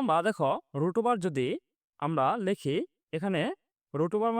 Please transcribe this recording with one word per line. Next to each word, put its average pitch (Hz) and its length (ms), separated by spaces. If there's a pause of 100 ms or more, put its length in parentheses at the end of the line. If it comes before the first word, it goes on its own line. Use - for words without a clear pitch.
আমরা 175 160 (100)
দেখো 160 240 (300)
রুট 170 180
ওভার 233 160 (100)
যদি 135 220 (580)
আমরা 151 200 (220)
লিখি, 160 280 (400)
এখানে 170 260 (520)
রুট 165 240
ওভার 226 220